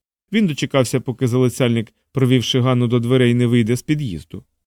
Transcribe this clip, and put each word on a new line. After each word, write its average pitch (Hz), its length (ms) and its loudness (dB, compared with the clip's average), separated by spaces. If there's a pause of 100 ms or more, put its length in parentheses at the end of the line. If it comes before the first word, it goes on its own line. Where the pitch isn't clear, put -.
(320)
Він 214 140 2
дочекався, 135 540 -2
поки 123 280 -4
залицяльник, 120 640 0 (180)
провівши 127 480 0
Ганну 123 260 2
до 117 140 0
дверей, 120 340 2
не 120 120 2
вийде 120 300 2
з - 60 -12
під'їзду. 113 600 -8 (220)